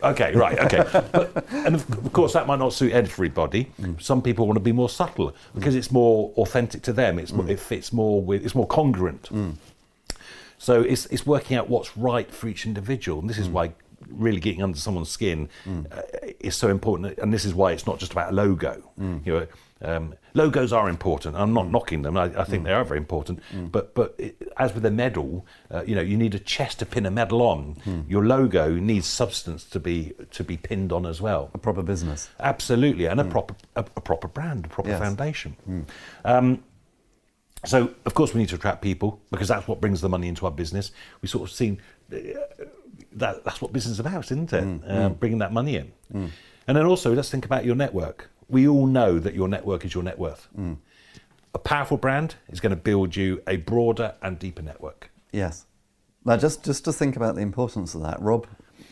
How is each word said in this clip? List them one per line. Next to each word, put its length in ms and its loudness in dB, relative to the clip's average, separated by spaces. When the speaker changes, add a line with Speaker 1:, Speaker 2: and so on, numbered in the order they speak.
Speaker 1:
Okay, 320 2
right, 240 6
okay. 240 6
Speaker 2:
<laughs> 280 2
Speaker 1:
But, 400 0
and 240 2
of, 140 -2
of 80 -6
course, 200 4
that 140 2
might 120 2
not 140 2
suit 200 2
everybody. 800 2
Speaker 2:
Mm. 200 -6
Speaker 1:
Some 200 2
people 260 0
wanna 140 2
be 100 2
more 180 2
subtle 440 -2
because 180 0
Speaker 2:
Mm. 60 2
Speaker 1:
it's 120 -6
more 460 6
authentic 460 0
to 100 -2
them. 260 2
It's 140 -8
mo-, 100 0
Speaker 2:
Mm. 60 -2
Speaker 1:
it 100 0
fits 320 -6
more 300 2
with, 240 0
it's 100 -4
more 120 4
congruent. 640 2
Speaker 2:
Mm. 220 -4
Speaker 1:
So 240 6
it's, 260 2
it's 180 -4
working 320 2
out 120 -2
what's 280 -2
right 340 0
for 160 -8
each 180 -6
individual. 540 -4
And 100 -4
this 80 -4
is 120 -2
Speaker 2:
Mm. 40 -4
Speaker 1:
why 200 0
really 300 0
getting 220 -2
under 160 -2
someone's 320 -4
skin, 400 -2
Speaker 2:
Mm. 260 -8
Speaker 1:
uh, 100 -10
is 160 -6
so 140 2
important. 480 0
And 160 0
this 100 0
is 100 -2
why 200 4
it's 140 -6
not 120 -2
just 140 -8
about 180 -2
a 40 0
logo. 460 0
Speaker 2:
Mm. 260 -6
Speaker 1:
You 80 0
know, 140 0
um, 320 -4
logos 400 4
are 160 4
important. 480 -2
I'm 160 2
not 140 2
Speaker 2:
Mm. 40 -4
Speaker 1:
knocking 320 0
them. 140 -2
I, 80 2
I 20 -2
think 200 -2
Speaker 2:
Mm. 20 -6
Speaker 1:
they 80 0
are 100 2
very 160 -2
important. 400 -6
Speaker 2:
Mm. 180 -8
Speaker 1:
But, 240 -4
but 220 0
it, 180 -10
as 160 0
with 120 -2
a 60 4
medal, 540 -2
uh, 160 -6
you 80 0
know, 60 2
you 160 0
need 180 2
a 40 -6
chest 400 -4
to 60 -4
pin 200 -2
a 60 -2
medal 300 2
on. 340 2
Speaker 2:
Mm. 240 -4
Speaker 1:
Your 160 4
logo 480 4
needs 340 0
substance 580 -4
to 140 -8
be, 340 -4
to 120 -8
be 140 -6
pinned 340 -4
on 140 0
as 160 -6
well. 320 0
Speaker 2:
A 40 -12
proper 260 -2
business. 460 -4
Speaker 1:
Absolutely, 640 2
and 160 0
a 20 0
Speaker 2:
Mm. 80 -2
Speaker 1:
proper, 240 -4
a, 100 -4
a 60 -8
proper 260 -4
brand, 380 -6
a 40 -12
proper 200 -6
Speaker 2:
Yes. 100 -2
Speaker 1:
foundation. 560 -4
Speaker 2:
Mm. 140 -6
Speaker 1:
Um, 380 4
so, 260 4
of 80 0
course, 200 4
we 80 4
need 80 2
to 60 -4
attract 260 -4
people 400 -2
because 160 -2
that's 200 0
what 120 -4
brings 220 0
the 80 0
money 180 -2
into 180 -4
our 60 -2
business. 400 -6
We 80 -6
sort 200 -6
of 60 -16
seen, 240 -2
uh, 60 -10
that 280 -4
that's 180 -8
what 100 -8
business 220 -4
is 60 -4
about, 260 -4
isn't 280 -4
it? 100 2
Speaker 2:
Mm, 200 -4
Speaker 1:
Uh, 260 0
Speaker 2:
mm. 100 -4
Speaker 1:
bringing 200 0
that 140 -2
money 220 0
in. 160 -6
Speaker 2:
Mm. 160 -6
Speaker 1:
And 100 4
then 80 6
also, 280 4
let's 160 0
think 160 -2
about 200 0
your 100 4
network. 540 -4
We 180 8
all 200 6
know 320 6
that 140 -2
your 140 0
network 380 -2
is 80 -6
your 100 -2
net 160 -6
worth. 280 -8
Speaker 2:
Mm. 180 -6
Speaker 1:
A 60 -6
powerful 380 0
brand 380 0
is 100 -10
gonna 160 2
build 400 2
you 320 0
a 100 0
broader 640 0
and 180 -6
deeper 240 -10
network. 480 -14
Speaker 2:
Yes. 340 -4
Now, 120 6
just, 280 0
just 200 -2
to 80 0
think 220 0
about 200 0
the 60 -4
importance 540 -4
of 60 -6
that, 200 -4
Rob, 260 0